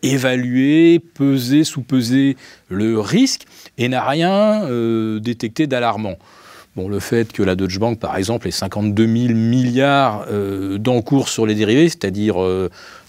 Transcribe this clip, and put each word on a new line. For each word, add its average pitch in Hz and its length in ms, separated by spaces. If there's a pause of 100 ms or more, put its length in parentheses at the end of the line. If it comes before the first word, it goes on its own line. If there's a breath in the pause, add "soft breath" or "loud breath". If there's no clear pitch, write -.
évalué, 131 960
pesé, 139 640
sous-pesé 131 720 (340 soft breath)
le 110 300
risque 185 460 (320 soft breath)
et 123 100
n'a 123 180
rien, 196 600
euh, 113 540
détecté 117 460
d'alarmant. 110 520 (580 soft breath)
Bon, 95 140
le 101 100
fait 113 320
que 107 120
la 92 120
Deutsche 95 220
Bank, 110 220
par 85 180
exemple, 101 300
ait 87 40
cinquante-deux 104 540
mille 117 300
milliards, 123 960
euh, 98 480
d'encours 123 500
sur 113 160
les 107 80
dérivés, 110 340
c'est-à-dire, 98 540
euh, 92 300 (380 loud breath)